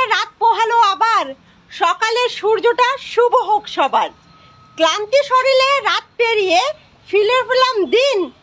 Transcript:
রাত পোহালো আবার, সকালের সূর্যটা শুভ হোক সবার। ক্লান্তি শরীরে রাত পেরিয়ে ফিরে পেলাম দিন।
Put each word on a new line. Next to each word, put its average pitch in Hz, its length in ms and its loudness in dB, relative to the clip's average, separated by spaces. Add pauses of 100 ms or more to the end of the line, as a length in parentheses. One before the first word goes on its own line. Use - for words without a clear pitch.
রাত 415 220 -2 (100)
পোহালো 453 400 0
আবার, 392 560 0 (360)
সকালের 453 580 -2
সূর্যটা 440 680 0
শুভ - 380 0
হোক 415 320 0
সবার। 247 400 -2 (680)
ক্লান্তি 415 480 0
শরীরে 523 600 2
রাত 381 200 -2 (120)
পেরিয়ে 427 440 0 (480)
ফিরে 427 400 2
পেলাম 508 360 0
দিন। 403 460 0 (120)